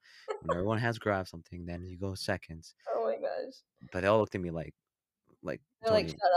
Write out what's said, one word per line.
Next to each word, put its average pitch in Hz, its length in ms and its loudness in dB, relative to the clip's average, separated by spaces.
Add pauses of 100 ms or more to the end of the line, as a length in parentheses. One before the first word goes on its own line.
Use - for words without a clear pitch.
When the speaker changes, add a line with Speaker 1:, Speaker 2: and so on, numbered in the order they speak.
(400)
Speaker 1:
when - 120 -4
Speaker 2:
<laughs> - 20 2
Speaker 1:
everyone 104 260 2
has 117 180 0
grabbed 98 320 0
something, 87 360 -12
then 87 200 -6
you 90 120 -12
go 95 180 -4
seconds." 82 580 -4 (140)
Speaker 2:
Oh 226 160 0
my 220 140 0
gosh. - 440 -6 (300)
Speaker 1:
But 90 100 -2
they 95 60 2
all 110 120 8
looked 107 140 0
at 101 60 -2
me 87 100 -4
like, 80 240 -6 (680)
like, - 200 -6 (200)
Speaker 2:
They're 220 100 2
like, 196 160 4
Speaker 1:
"Tony, 160 120 -8
Speaker 2:
"Shut 180 160 6